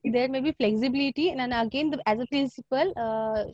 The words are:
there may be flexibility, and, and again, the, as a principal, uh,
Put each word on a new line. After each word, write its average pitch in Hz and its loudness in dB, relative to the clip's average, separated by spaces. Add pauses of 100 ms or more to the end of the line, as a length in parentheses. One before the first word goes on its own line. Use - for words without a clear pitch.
there 240 2
may 262 -2
be 302 0
flexibility, 262 2
and, 269 -4
and 247 -2
again, 247 0
the, 285 -4
as 214 2
a 254 -2
principal, 277 0
uh, 220 -2